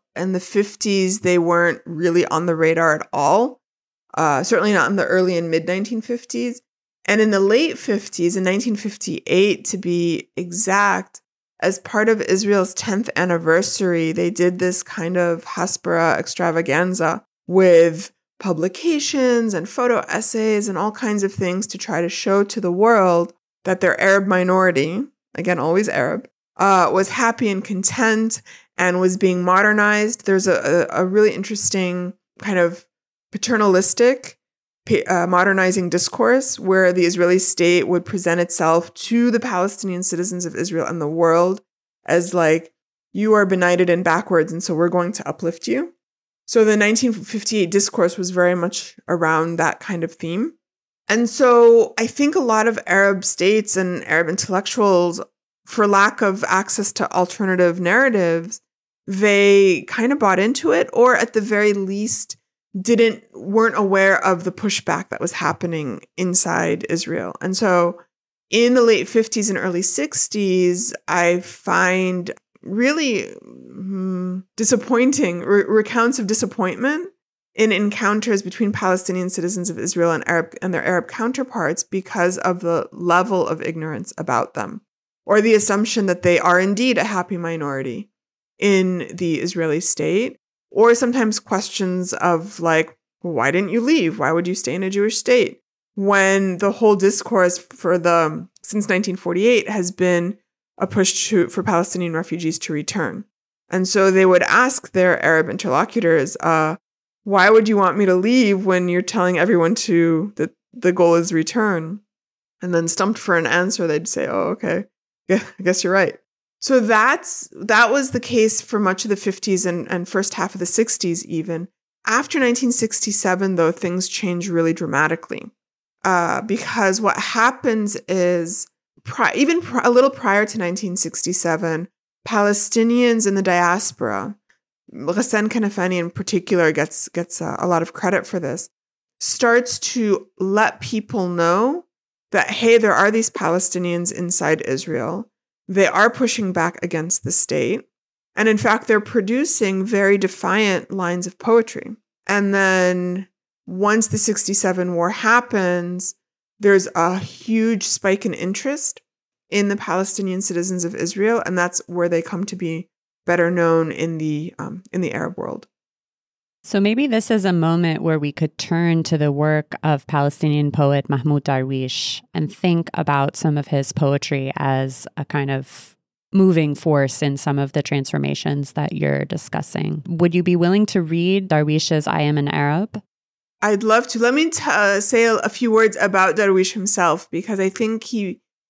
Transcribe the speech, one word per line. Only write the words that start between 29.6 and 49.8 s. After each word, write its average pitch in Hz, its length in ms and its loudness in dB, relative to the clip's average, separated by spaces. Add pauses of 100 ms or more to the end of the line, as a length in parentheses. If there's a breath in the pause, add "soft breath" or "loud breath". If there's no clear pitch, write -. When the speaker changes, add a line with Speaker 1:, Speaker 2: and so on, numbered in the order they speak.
Speaker 1:
There's 190 220 2
a, 175 440 2
a, - 120 0
a - 20 0
really 208 300 4
interesting 185 800 -4 (240)
kind 196 200 -2
of 175 280 0 (460)
paternalistic 226 1080 2 (480)
pa-, - 200 2
uh, 175 200 0
modernizing 185 640 2
discourse 240 680 0
where 190 360 4
the 180 100 2
Israeli 175 340 2
state 175 480 2
would 180 200 0
present 175 340 -2
itself 170 540 0
to 240 360 0
the 226 100 2
Palestinian 196 640 -4
citizens 180 440 -6
of 160 100 -10
Israel 165 300 -4
and 165 140 -6
the 147 80 -4
world 170 520 2 (460)
as, 175 260 0
like, 165 400 2 (400)
"You 214 220 2
are 208 100 6
benighted 180 460 2
and 175 120 2
backwards, 170 480 2
and 170 120 -8
so 180 120 -4
we're 170 140 2
going 175 240 -2
to - 160 -10
uplift 165 400 -6
you." 302 240 -4 (540)
So 220 180 4
the 214 120 4
nineteen 220 360 2
fifty-eight 208 580 -4
discourse 196 460 0
was 185 140 -6
very 180 240 2
much 175 420 -6 (100)
around 165 500 0
that 170 240 -2